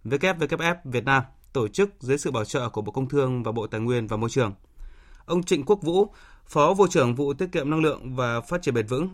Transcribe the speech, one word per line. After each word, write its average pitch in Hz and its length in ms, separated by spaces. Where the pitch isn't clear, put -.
W 143 300
W 160 220
F 170 260
Việt 123 220
Nam 135 180
tổ 117 140
chức 196 220
dưới 131 180
sự 143 140
bảo 113 140
trợ 123 240
của 107 120
Bộ 104 100
Công 135 180
Thương 131 340
và 110 80
Bộ 113 160
Tài 110 140
nguyên 120 260
và 110 100
Môi 113 120
trường. 113 240
Ông 175 180
Trịnh 160 220
Quốc 202 160
Vũ, 180 260
Phó 156 280
Vụ 190 140
trưởng 135 280
Vụ 143 180
Tiết 180 180
kiệm 147 180
Năng 156 120
lượng 131 340
và 120 260
Phát 175 200
triển 135 120
Bền 117 120
vững, 131 280